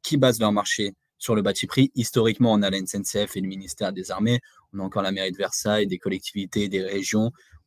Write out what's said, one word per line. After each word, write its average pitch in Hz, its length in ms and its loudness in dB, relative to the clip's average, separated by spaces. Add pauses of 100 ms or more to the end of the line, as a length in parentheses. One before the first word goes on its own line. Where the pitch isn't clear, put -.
qui 151 140 0
basent 127 220 4
leur 110 120 4
marché 104 420 -2 (240)
sur - 160 -2
le 107 80 4
bâti 98 240 0
prix. 135 300 2
Historiquement, 113 580 2
on 104 80 4
a 101 80 2
la 98 80 -2
N 95 100 -4
C - 100 -6
N 98 80 -6
C 104 200 -2
F - 120 -8
et 95 40 -4
le 95 60 -4
ministère 95 460 -6
des 92 180 -8
Armées. 110 280 2 (340)
On 98 60 -8
a 95 40 -4
encore 98 200 -2
la 95 80 -2
mairie 95 200 -2
de 95 60 -10
Versailles, 104 500 0
des 92 120 -4
collectivités, 98 680 -4
des 95 160 -2
régions. 101 480 0 (360)